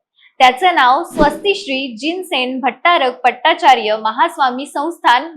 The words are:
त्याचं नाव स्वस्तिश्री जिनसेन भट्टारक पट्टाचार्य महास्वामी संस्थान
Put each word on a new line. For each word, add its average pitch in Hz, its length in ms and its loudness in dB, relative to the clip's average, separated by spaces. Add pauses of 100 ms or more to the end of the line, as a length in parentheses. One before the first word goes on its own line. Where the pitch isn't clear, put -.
(380)
त्याचं 262 380 4
नाव 277 280 2
स्वस्तिश्री 285 920 -2
जिनसेन 277 640 -6
भट्टारक 262 600 0
पट्टाचार्य 247 760 2
महास्वामी 254 680 -2
संस्थान 302 720 -2